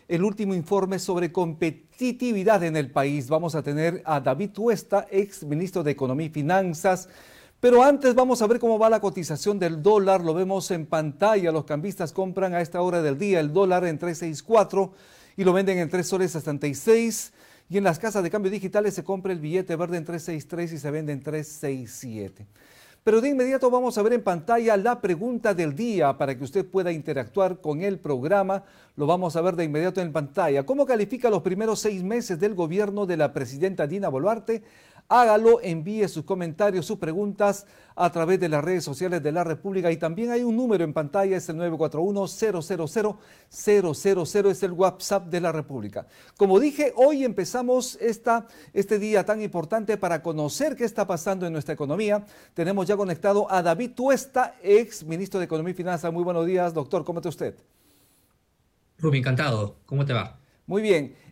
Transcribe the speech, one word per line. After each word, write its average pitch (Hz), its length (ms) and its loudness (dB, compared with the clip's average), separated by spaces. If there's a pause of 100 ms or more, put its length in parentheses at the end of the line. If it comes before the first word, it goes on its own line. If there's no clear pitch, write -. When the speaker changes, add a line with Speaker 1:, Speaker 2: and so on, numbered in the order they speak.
Speaker 1:
el 175 160 0
último 202 300 -2
informe 190 440 -2
sobre 175 320 -2
competitividad 190 1300 0
en 160 120 0
el 139 140 -2
país. 139 380 -2
Vamos 160 260 0
a 151 80 -2
tener 151 440 -2
a 156 120 0
David 143 340 -2
Tuesta, 208 580 0
ex 196 340 -2
ministro 170 380 -4
de 147 80 0
Economía 139 380 -2
y - 20 -10
Finanzas. 180 760 0 (540)
Pero 247 220 8
antes 277 320 6
vamos 254 280 4
a 214 40 4
ver 233 120 4
cómo 226 200 2
va 220 120 6
la 220 100 4
cotización 190 580 -2
del 165 240 -2
dólar. 190 400 6
Lo 160 120 0
vemos 185 360 -2
en 165 140 -2
pantalla. 165 680 2
Los 156 140 -2
cambistas 156 480 -6
compran 190 400 -2
a 175 80 0
esta 175 220 -2
hora 175 180 2
del 147 160 0
día 185 240 2
el 147 140 -2
dólar 185 320 4
en 156 120 -2
tres 170 200 -4
seis 160 240 -8
cuatro 196 500 2 (420)
y 196 100 -4
lo 185 100 6
venden 190 240 2
en 165 100 0
tres 175 180 -2
soles 185 260 0
sesenta 151 340 -4
y 143 80 -2
seis. 226 580 2 (380)
Y 180 80 -2
en 202 60 0
las 165 140 2
casas 220 240 -2
de 170 80 -2
cambio 202 200 -2
digitales 202 420 -2
se 170 100 -8
compra 190 300 -4
el 180 60 -4
billete 170 380 -4
verde 175 200 -4
en 160 80 -6
tres 165 200 -8
seis 156 220 -8
tres 170 280 -8
y 156 40 -10
se 139 120 -6
vende 151 240 -6
en 131 80 -10
tres 151 260 -8
seis 131 500 -8
siete. 107 480 -12 (560)
Pero 226 200 4
de 277 80 0
inmediato 262 400 2
vamos 247 260 0
a 214 60 0
ver 226 100 4
en 240 100 0
pantalla 220 540 2
la 240 240 0
pregunta 214 540 -2
del 165 200 -2
día 165 440 0
para 135 180 -2
que 131 80 -8
usted 185 220 -2
pueda 185 260 -2
interactuar 160 680 -2
con 151 180 -4
el 196 180 -2
programa. 190 640 0 (300)
Lo 143 120 -2
vamos 170 300 0
a 165 40 2
ver 175 160 2
de 170 80 0
inmediato 170 380 -2
en 165 100 -4
pantalla. 143 540 0
¿Cómo 277 180 2
califica 233 460 0
los 196 100 2
primeros 202 400 -2
seis 202 220 -2
meses 196 360 -4
del 208 160 0
gobierno 196 520 -2
de 175 100 -2
la 156 160 2
presidenta 147 540 -2
Dina 185 240 -4
Boluarte? 214 520 -2 (440)
Hágalo, 226 560 6
envíe 185 460 -2
sus 156 160 -8
comentarios, 180 600 -2
sus 214 100 -4
preguntas 196 720 -2 (280)
a 175 160 0
través 175 300 0
de 180 80 0
las 147 160 0
redes 180 200 -2
sociales 170 380 -4
de 147 100 -2
La 175 120 0
República. 175 480 -2
Y 165 60 -2
también 170 320 -4
hay 240 120 0
un 233 140 0
número 226 260 2
en 156 120 -2
pantalla, 190 420 0
es 170 140 -6
el 160 80 -6
nueve 170 180 -2
cuatro 147 240 -2
uno, 196 260 0
cero 202 360 -2
cero 160 260 -4
cero, 208 300 -2 (320)
cero 196 420 2
cero 180 320 0
cero, 202 260 2
es 190 120 -2
el 185 100 -2
WhatsApp 180 560 0
de 165 140 -2
La 170 100 0
República. 127 540 -8 (320)
Como 190 200 6
dije, 285 380 2
hoy 269 260 6
empezamos 247 800 -2
esta, 226 460 0 (260)
este 202 260 0
día 214 280 2
tan 214 160 -2
importante 208 560 -4
para 170 240 -2
conocer 165 520 -2
qué 240 100 -4
está 220 220 -2
pasando 190 400 -4
en 165 60 -6
nuestra 156 220 -6
economía. 208 500 -2 (300)
Tenemos 185 320 -2
ya 208 100 2
conectado 202 560 0
a 185 80 4
David 175 300 0
Tuesta, 254 720 0
ex 208 420 2
ministro 185 340 -6
de 180 60 -2
Economía 160 280 -4
y - 20 -6
Finanzas. 175 400 -4
Muy 175 100 -2
buenos 170 220 0
días, 175 260 2
doctor. 160 320 -2
¿Cómo 170 140 -6
está 165 100 -6
usted? 143 280 -6 (1400)
Speaker 2:
Rubén, 147 220 0
encantado. 127 640 -2
¿Cómo 139 220 -2
te 135 80 -4
va? 101 260 -6 (260)
Speaker 1:
Muy 185 140 -2
bien. 170 340 2 (180)